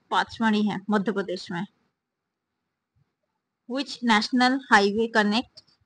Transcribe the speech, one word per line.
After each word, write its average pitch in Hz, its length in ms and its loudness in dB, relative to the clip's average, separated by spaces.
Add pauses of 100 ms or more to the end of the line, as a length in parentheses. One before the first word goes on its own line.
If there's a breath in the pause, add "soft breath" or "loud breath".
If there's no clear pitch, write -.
(120)
पचमढ़ी 208 560 0
है 190 100 -2 (120)
मध्य 208 220 0
प्रदेश 190 400 -6
में। 175 140 -8 (2000)
Which 277 240 -6 (100)
national 247 560 2 (120)
highway 208 440 4
connect 214 480 -2 (220)